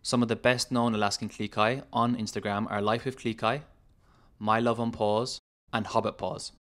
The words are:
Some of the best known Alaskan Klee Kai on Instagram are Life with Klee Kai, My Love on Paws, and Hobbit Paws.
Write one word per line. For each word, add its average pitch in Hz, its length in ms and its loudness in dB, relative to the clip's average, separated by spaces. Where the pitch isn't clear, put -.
Some 120 220 2
of 113 60 0
the 113 60 2
best 123 360 2
known 120 240 2
Alaskan 104 340 -2
Klee 107 220 -6
Kai 117 320 0
on 120 220 2
Instagram 104 560 -4
are 101 100 -2
Life 107 240 0
with 127 140 -6
Klee 113 180 -4
Kai, 127 240 0
My 107 200 4
Love 117 200 2
on 117 120 0
Paws, 113 480 0
and 110 140 -2
Hobbit 110 320 0
Paws. - 360 -6